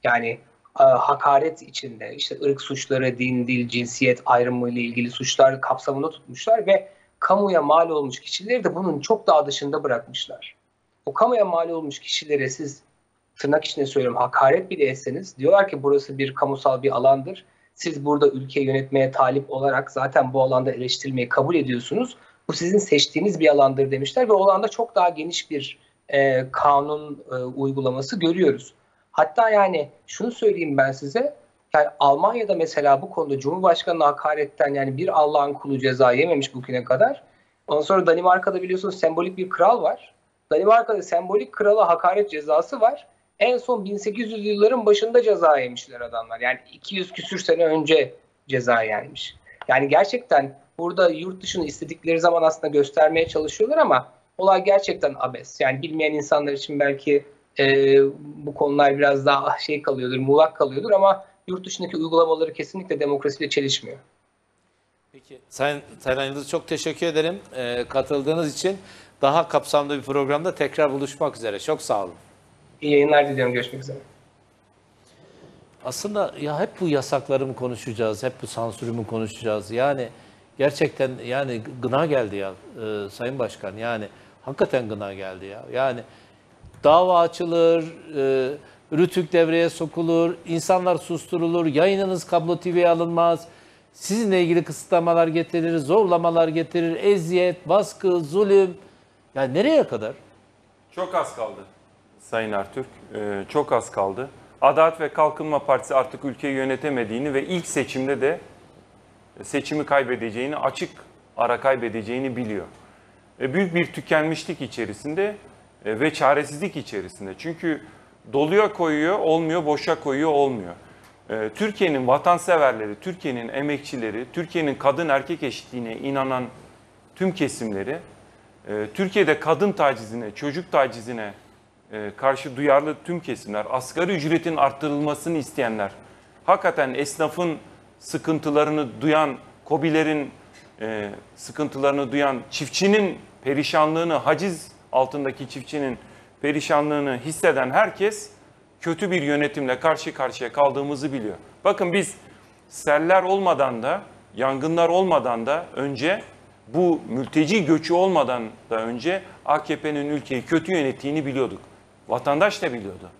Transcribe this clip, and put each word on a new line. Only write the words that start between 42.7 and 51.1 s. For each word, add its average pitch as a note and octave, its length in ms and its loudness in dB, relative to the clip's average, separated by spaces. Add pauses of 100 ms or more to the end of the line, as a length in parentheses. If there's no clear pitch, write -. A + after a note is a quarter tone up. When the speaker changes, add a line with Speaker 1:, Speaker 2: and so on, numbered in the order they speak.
Speaker 1:
var. G3 260 0 (320)
En A#3+ 200 2
son A#3+ 260 -4
bin G3+ 120 -6
sekiz G#3+ 360 -6
yüz G#3 140 -6
yılların G#3+ 400 2
başında A3 360 4
ceza E3+ 360 4
yemişler B2 420 -8
adamlar. A2+ 400 -8
Yani B2 180 -2 (140)
iki - 240 -12
yüz F3+ 160 -6
küsür - 260 -10
sene E3 280 2
önce D#3 480 2 (340)
ceza A#2+ 340 2
yenmiş. A2 540 -6 (320)
Yani C3+ 200 4
gerçekten D3+ 720 2 (200)
burada F3 320 2